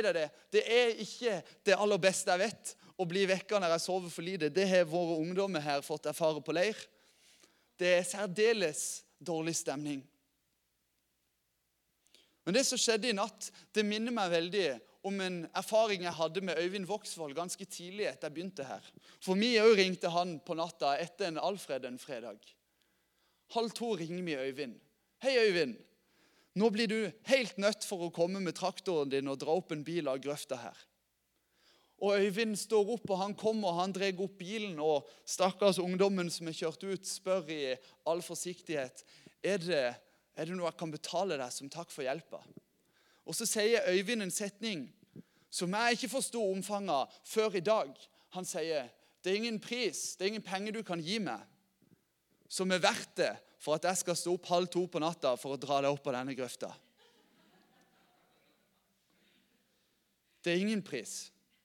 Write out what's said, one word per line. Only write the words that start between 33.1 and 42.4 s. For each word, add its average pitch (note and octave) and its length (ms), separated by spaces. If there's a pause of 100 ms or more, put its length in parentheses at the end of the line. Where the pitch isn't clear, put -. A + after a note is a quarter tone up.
og F3+ 80
han G3+ 160
kommer, G#3+ 320
og E3+ 80
han F#3 160
drar F#3+ 320
opp F#3+ 140
bilen, F#3+ 420
og D3+ 240 (160)
stakkars F#3 560
ungdommen F#3 560
som E3+ 160
er D#3 80
kjørt D#3+ 240
ut, F#3+ 240
spør F#3 480
i C3+ 220 (340)
all E3+ 160
forsiktighet, D#3+ 800 (420)
«Er F#3 160
det, D#3+ 220 (500)
er D#3 160
det F3+ 60
noe F3 160
jeg - 80
kan D#3+ 140
betale F3 440
deg B2+ 160
som C#3 160
takk E3+ 240
for C#3+ 120
hjelpa?» C3 360 (800)